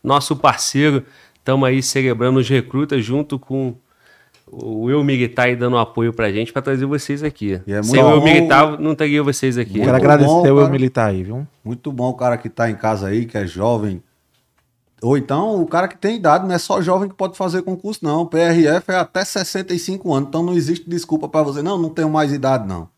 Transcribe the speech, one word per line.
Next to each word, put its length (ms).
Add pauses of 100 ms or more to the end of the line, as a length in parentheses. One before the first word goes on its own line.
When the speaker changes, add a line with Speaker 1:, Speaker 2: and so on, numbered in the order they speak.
Speaker 1:
nosso 320
parceiro. 680 (400)
Tamo 220
aí 160
celebrando 580
os 80
recrutas 560
junto 340
com 360 (800)
o 380
Eu 140
Militar 420
aí 80
dando 240
apoio 340
pra 200
gente, 200
pra 80
trazer 260
vocês 360
aqui. 440
Speaker 2:
E 60
é 100
Speaker 1:
Sem 200
Speaker 2:
muito 40
Speaker 1:
o 80
Eu 60
Speaker 2:
bom. 40
Speaker 1:
Militar, 560
não 160
teria 260
vocês 340
aqui. 180
Speaker 3:
Quero 180
Speaker 2:
Muito 40
Speaker 3:
agradecer 320
Speaker 2:
bom, 120
Speaker 3:
ao 60
Eu 100
Speaker 2:
cara. 140
Speaker 3:
Militar 400
aí, 120
viu? 240 (180)
Speaker 2:
Muito 280
bom 180
o 40
cara 220
que 120
tá 200
em 60
casa 340
aí, 180
que 120
é 80
jovem. 560 (1000)
Ou 140
então 460
o 40
cara 220
que 80
tem 200
idade, 300
não 80
é 40
só 240
jovem 260
que 60
pode 220
fazer 260
concurso, 400
não. 240
P 120
R 280
F 260
é 40
até 280
sessenta 480
e 60
cinco 340
anos, 160
então 140
não 100
existe 360
desculpa 400
pra 140
você. 200
"Não, 160
não 100
tenho 220
mais 220
idade, 360
não." 300